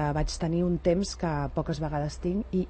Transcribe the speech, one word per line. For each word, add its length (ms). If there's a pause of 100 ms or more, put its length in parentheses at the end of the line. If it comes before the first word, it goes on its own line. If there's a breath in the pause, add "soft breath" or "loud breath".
(140)
vaig 240
tenir 260
un 160
temps 360
que 180 (160)
poques 300
vegades 400
tinc 360
i 140